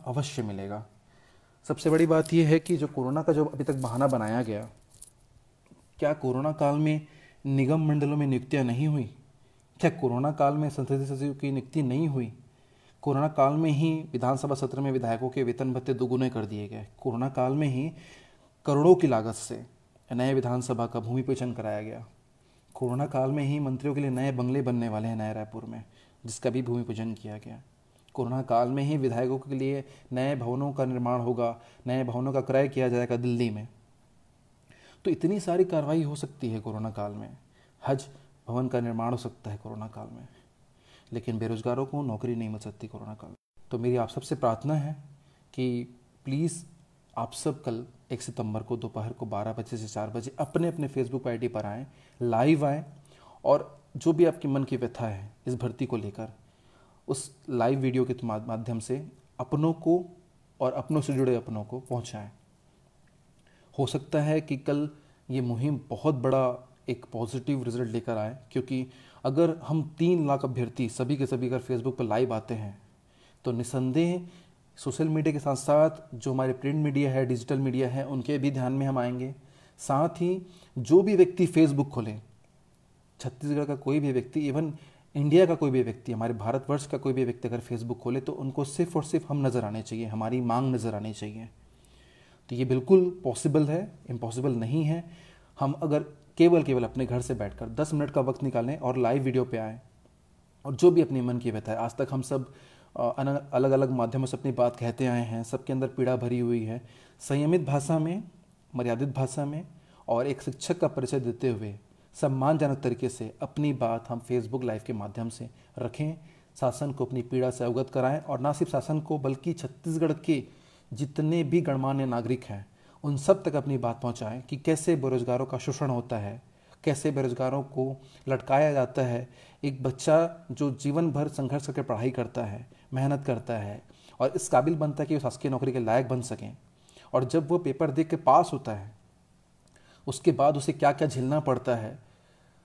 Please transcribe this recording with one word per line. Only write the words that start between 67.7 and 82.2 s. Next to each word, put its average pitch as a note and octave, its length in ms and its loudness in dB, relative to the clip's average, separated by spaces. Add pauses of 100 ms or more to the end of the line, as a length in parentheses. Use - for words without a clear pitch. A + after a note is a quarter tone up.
लेकर A2+ 260 -2
आए, A2 200 -4 (140)
क्योंकि B2+ 360 -2 (380)
अगर D#3+ 320 4
हम D#3 420 -2
तीन E3+ 280 4
लाख C#3 180 0
अभ्यर्थी A#2+ 440 -2
सभी B2+ 280 -2
के C3+ 100 0
सभी B2+ 200 -2
अगर A#2+ 140 0
Facebook B2+ 360 -2
पर B2 80 -2
लाइव A2+ 300 0
आते A2 200 -6
हैं, G#2 280 -8 (600)
तो B2+ 80 -2
निसंदेह C3+ 760 0 (500)
सोशल D#3+ 320 -2
मीडिया D#3 240 2
के D3 60 -2
साथ C#3 180 -2
साथ D3+ 340 6 (240)
जो C3 180 -4
हमारे C3 200 0
प्रिंट C#3+ 320 0
मीडिया C#3+ 260 2
है, C3 160 2
डिजिटल B2+ 320 0
मीडिया C3 300 2
है, C3+ 180 -4
उनके C#3 320 -2
भी C#3 120 2
ध्यान C3 220 -2
में C#3 140 0
हम C3+ 120 0
आएंगे। B2+ 360 -2 (440)
साथ C#3+ 300 2
ही F3 340 -2 (360)
जो C#3 240 8
भी G3+ 140 4
व्यक्ति F3+ 300 6
Facebook C#3+ 420 6
खोले, A2 300 -6 (1000)